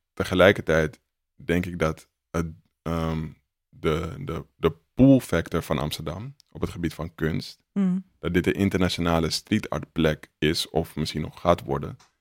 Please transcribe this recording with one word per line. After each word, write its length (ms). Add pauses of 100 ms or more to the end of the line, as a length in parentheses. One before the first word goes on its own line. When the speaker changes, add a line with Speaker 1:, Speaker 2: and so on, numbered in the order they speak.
(140)
Speaker 1:
tegelijkertijd 840 (360)
denk 300
ik 120
dat 300 (220)
het, 160 (360)
ehm, 460 (400)
de, 460 (100)
de, 200 (120)
de 180 (200)
pool 260
factor 420
van 160
Amsterdam 560 (160)
op 100
het 100
gebied 240
van 200
kunst, 480 (100)
Speaker 2:
Mm. 320 (140)
Speaker 1:
dat 160
dit 120
een 80
internationale 760
street 400
art 220
plek 460
is, 320
of 260
misschien 240
nog 200
gaat 220
worden, 340 (240)